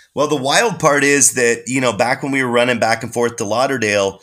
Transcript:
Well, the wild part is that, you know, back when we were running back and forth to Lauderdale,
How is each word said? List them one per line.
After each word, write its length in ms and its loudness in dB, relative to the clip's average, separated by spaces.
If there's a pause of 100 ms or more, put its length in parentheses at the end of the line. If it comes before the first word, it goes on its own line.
(140)
Well, 140 0
the 80 0
wild 420 0
part 260 2
is 280 4
that, 340 0
you 140 -2
know, 120 0
back 300 -2
when 100 -6
we 100 0
were 80 -2
running 280 2
back 240 0
and 100 -10
forth 240 -2
to 80 -6
Lauderdale, 800 -2